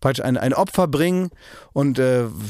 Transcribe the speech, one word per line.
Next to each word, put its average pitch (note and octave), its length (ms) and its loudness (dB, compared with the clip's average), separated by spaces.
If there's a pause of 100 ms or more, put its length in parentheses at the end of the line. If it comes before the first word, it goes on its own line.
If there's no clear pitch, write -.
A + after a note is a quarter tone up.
praktisch C3 240 -2
ein, B2+ 100 0
ein C3 180 0
Opfer F#3 360 0
bringen F3 400 0 (420)
und, C#3 260 0
äh, B2+ 280 2 (240)